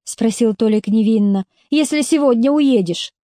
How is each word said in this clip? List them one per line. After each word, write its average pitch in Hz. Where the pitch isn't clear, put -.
спросил 226
Толик 214
невинно. 202
"Если 302
сегодня 269
уедешь?" 254